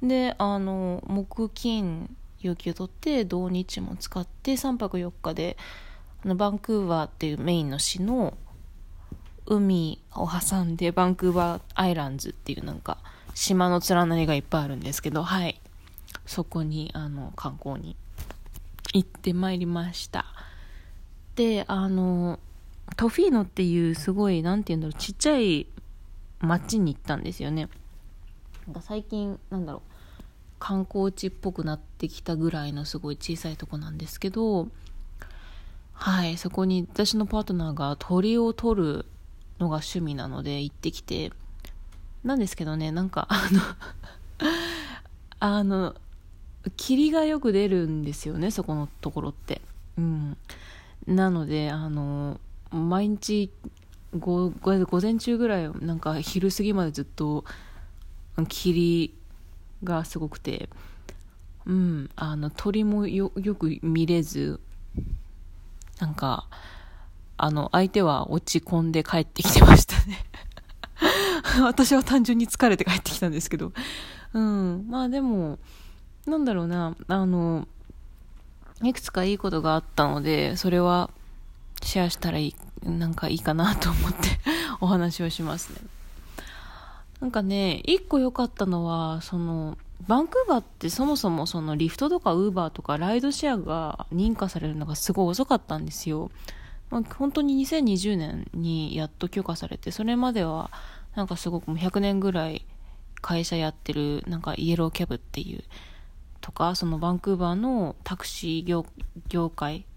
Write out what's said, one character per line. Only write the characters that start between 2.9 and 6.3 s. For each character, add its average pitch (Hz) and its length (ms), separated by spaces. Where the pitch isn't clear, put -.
て、 285 320
土 180 280
日 185 300
も 185 160
使 - 220
っ 180 60
て、 - 320
三 254 220
泊 190 200
四 175 120
日 - 240
で、 170 220
あ - 20
の、 185 80